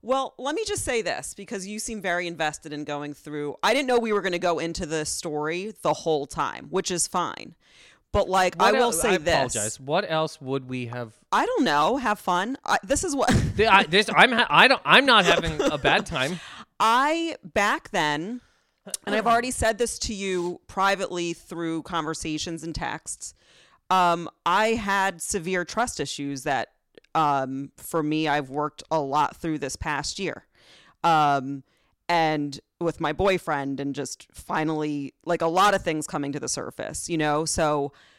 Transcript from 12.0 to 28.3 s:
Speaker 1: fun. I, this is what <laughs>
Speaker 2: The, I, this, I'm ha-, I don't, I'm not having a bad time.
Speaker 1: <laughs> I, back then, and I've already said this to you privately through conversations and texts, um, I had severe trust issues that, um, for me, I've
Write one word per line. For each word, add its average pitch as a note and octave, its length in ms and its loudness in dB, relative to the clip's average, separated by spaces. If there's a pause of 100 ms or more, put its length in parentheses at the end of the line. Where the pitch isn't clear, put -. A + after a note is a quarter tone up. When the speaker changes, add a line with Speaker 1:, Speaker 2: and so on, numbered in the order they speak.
Speaker 1:
fun. F#3+ 440 0
I, - 200 2
this C4 200 0
is D#4+ 120 -2
what B3+ 140 2
<laughs> - 260 2
Speaker 2:
The, G3+ 180 4
I, G3 120 8
this, F#3+ 300 2
I'm G3+ 160 8
ha-, A3+ 180 2
I F3 180 8
don't, C4 180 4
I'm G3 220 8
not A3 180 8
having E3+ 360 2
a D#3 180 0
bad C#3 260 2
time. D3+ 340 -2 (200)
Speaker 1:
<laughs> - 200 -20
I, D4 640 2
back G#3+ 460 -2
then, E3+ 520 -2 (640)
and G3+ 80 -2
I've G#3+ 100 0
already A#3 260 2
said A3+ 280 0
this A#3 200 -2
to - 140 -4
you F#3 540 -4
privately F#3 680 0
through E3 500 -6
conversations D#3+ 800 -6
and D#3+ 140 -10
texts, - 580 -10 (560)
um, F3 400 2 (160)
I G3+ 280 2
had G3 480 -2
severe F3+ 440 -4
trust - 340 -4
issues C#3 440 -6
that, C3+ 260 -2 (460)
um, C#3 640 0
for - 260 -4
me, D#3 240 0
I've C#3+ 220 0